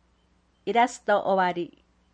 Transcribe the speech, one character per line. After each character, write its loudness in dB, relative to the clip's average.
イ -4
ラ 4
ス -14
ト 2
終 0
わ 0
り。 -10